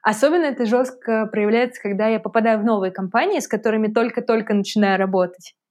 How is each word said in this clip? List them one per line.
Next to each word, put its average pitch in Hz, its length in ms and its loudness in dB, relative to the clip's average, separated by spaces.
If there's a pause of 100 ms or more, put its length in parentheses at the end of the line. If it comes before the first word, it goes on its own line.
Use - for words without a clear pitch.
Особенно 302 440 2
это 254 200 -2
жестко 226 600 -2
проявляется, 220 540 0
когда 202 260 -2
я 220 120 0
попадаю 220 400 0
в 208 40 -4
новые 202 280 0
компании, 247 500 -2
с - 60 -8
которыми 220 420 0
только-только 226 680 0
начинаю 196 420 2
работать. 185 560 -2 (180)